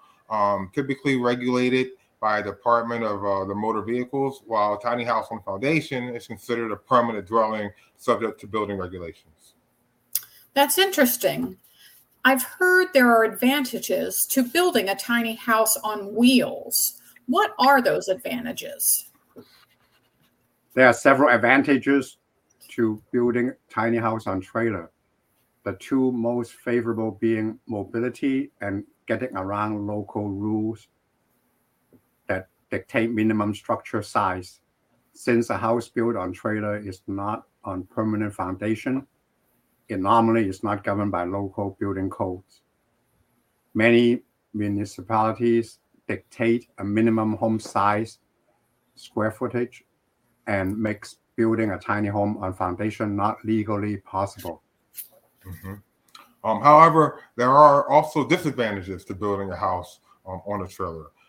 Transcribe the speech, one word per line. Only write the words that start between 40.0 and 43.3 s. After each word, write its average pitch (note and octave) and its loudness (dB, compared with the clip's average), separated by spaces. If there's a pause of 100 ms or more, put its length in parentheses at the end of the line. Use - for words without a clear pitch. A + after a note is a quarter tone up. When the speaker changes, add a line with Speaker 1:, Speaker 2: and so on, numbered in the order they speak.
Speaker 3:
is F#2 -8
not G#2 -4
governed G2+ -2
by F2 -2
local G2 -6
building F#2+ -4
codes. F#2 -8 (1120)